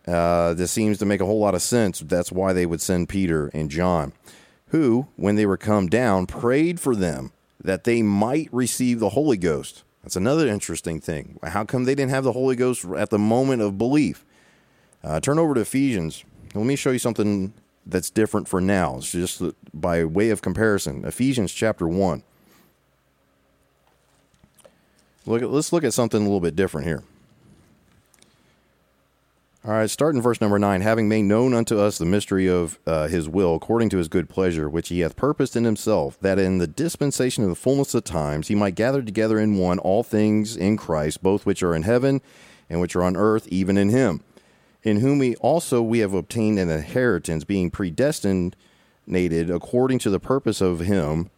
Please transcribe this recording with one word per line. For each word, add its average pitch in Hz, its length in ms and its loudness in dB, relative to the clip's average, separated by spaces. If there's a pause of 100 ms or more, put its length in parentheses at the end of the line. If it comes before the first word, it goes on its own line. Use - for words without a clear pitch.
Uh, 85 460 2
this 87 180 -2
seems 107 280 0
to 104 60 -2
make 98 160 0
a 92 40 0
whole 107 140 0
lot 101 160 2
of 85 60 -2
sense. 110 380 0
That's 87 320 -2
why 92 220 0
they 90 120 2
would 82 160 -4
send 87 280 0
Peter 82 440 0
and 78 180 -4
John, 82 420 0 (540)
who, 135 480 2
when - 200 0
they 107 100 2
were 95 120 2
come 104 300 0
down, 98 380 2
prayed 151 540 0
for 127 160 0
them 76 360 -2 (320)
that 90 200 -2
they 117 180 2
might 110 500 0
receive 123 480 0
the 104 100 2
Holy 131 280 2
Ghost. 78 460 -4 (200)
That's - 120 -8
another 135 320 2
interesting 85 520 -4
thing. 76 420 -8
How 98 240 -4
come 127 200 -2
they 135 100 0
didn't 135 160 -2
have 135 120 -2
the 123 100 0
Holy 131 220 0
Ghost 123 300 -2
at 87 240 -4
the 107 80 2
moment 117 460 2
of 98 140 -2
belief? 127 460 0 (800)
Uh, 78 160 -2
turn 147 200 0
over 151 160 2
to 113 60 2
Ephesians. 104 640 -2 (300)
Let 104 120 -2
me 139 100 0
show 135 160 -2
you 123 80 0
something 104 540 -2 (340)
that's 90 240 -2
different 107 360 0
for 92 140 0
now. 90 360 2
It's 69 140 -10
just 87 300 -4 (320)
by 85 320 0
way 95 240 2
of 104 140 -2
comparison. 92 600 0
Ephesians 120 460 -2
chapter 107 360 -2
one. 87 340 0 (3000)
Look 117 160 0
at, 117 80 -4
let's 147 240 0
look 170 100 2
at 120 100 0
something 113 280 0
a - 20 2
little 101 160 2
bit 82 160 -2
different 82 300 -2
here. 78 180 -4 (2500)
All 110 80 -4
right, 110 180 2
start 151 240 0
in 123 80 0
verse 117 180 2
number 101 200 4
nine. 101 220 2
"Having 110 280 2
made 110 140 2
known 117 320 4
unto 117 240 2
us 101 180 2
the 82 80 -2
mystery 95 420 2
of, 87 380 0
uh, 78 220 0
his 82 200 -2
will, 85 280 2
according 113 340 0
to 95 80 -2
his 85 100 0
good 82 220 -2
pleasure, 82 400 0
which 80 200 -4
he 87 100 -2
hath 80 160 -2
purposed 139 400 -2
in 117 80 0
himself, 104 580 0
that 95 160 2
in 95 220 2
the 85 80 0
dispensation 131 760 -2
of 95 60 2
the 85 60 -2
fullness 139 400 0
of 117 80 0
times 76 440 -4
he 107 60 -2
might 101 220 0
gather 131 260 0
together 110 380 0
in 107 180 2
one 90 220 2
all 104 240 0
things 107 520 0
in 101 220 0
Christ, 78 460 -2
both 98 240 2
which 95 160 0
are 85 120 2
in 80 60 -2
heaven 123 400 2 (480)
and 85 100 -2
which 87 160 -2
are 90 80 2
on 90 140 0
earth, 107 300 2
even 92 280 0
in 101 140 4
him. 113 320 2 (600)
In 104 160 2
whom 139 180 2
we 127 200 0
also 131 440 0
we 117 160 0
have 101 160 0
obtained 107 460 0
an 90 100 0
inheritance, 82 760 -2
being 92 280 -2
predestinated 90 1800 -2
according 123 480 0
to 110 140 0
the 92 80 2
purpose 127 420 -2
of 87 200 0
him 85 560 -2